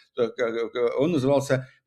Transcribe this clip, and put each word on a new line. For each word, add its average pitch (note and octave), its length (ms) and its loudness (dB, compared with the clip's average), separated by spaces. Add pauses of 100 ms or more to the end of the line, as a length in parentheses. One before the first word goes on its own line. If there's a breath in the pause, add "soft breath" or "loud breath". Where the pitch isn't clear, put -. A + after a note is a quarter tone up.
(160 loud breath)
э, A#2 120 0
к-, A#2 420 -4
к-, A#2+ 280 -2
он D#3 140 2
назывался, C3+ 540 0 (200 loud breath)